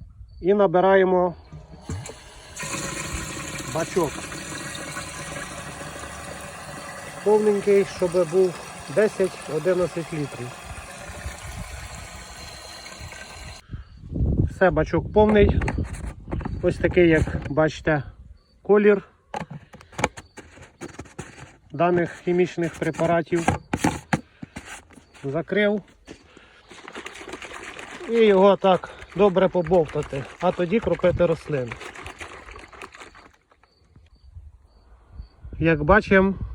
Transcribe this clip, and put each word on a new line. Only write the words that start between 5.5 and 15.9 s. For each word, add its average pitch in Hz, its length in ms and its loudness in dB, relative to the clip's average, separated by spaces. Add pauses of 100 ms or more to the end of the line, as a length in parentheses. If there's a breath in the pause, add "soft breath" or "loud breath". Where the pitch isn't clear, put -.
Повненький, 202 600 6
щоб 175 460 0
був 180 220 4 (420)
десять-одинадцять 170 1160 0
літрів. 139 340 -8 (4000 loud breath)
Все, 185 220 4
бачок 156 420 0
повний. 214 480 6 (1000)